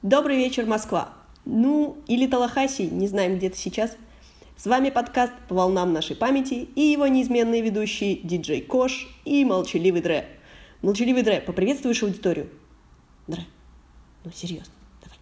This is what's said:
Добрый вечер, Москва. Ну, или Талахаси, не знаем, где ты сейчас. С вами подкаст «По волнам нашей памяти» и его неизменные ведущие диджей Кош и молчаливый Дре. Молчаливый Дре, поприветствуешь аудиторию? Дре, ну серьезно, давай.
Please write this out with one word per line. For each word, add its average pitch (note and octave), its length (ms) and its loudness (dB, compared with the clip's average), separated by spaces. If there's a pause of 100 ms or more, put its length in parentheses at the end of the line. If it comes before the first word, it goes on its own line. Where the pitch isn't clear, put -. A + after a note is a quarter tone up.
Добрый C#4 340 2
вечер, B3+ 300 0
Москва. G#3+ 420 -2 (380)
Ну, C#4 500 2 (100)
или B3 200 2
Талахаси, C4 560 0
не F3+ 260 -2
знаем, F#3+ 300 0
где F#3 100 -2
ты F#3 80 -8
сейчас. A3 400 -4 (580)
С - 120 -12
вами C4 240 2
подкаст B3 420 0 (160)
«По F3+ 60 -6
волнам F#3 400 2
нашей D#3 200 -4
памяти» C4 600 -2
и C#4+ 80 0
его D4 240 4
неизменные A#3+ 560 2
ведущие G#3 540 -2
диджей E3 440 -4
Кош B3+ 480 -2 (160)
и C#4+ 220 2
молчаливый F3+ 560 2
Дре. E3 260 0 (540)
Молчаливый A#3+ 400 2
Дре, G3+ 180 2
поприветствуешь A3+ 600 0
аудиторию? F3+ 480 -2 (760)
Дре, E3+ 200 -10 (760)
ну E3 120 -14
серьезно, - 400 -12 (280)
давай. - 200 -20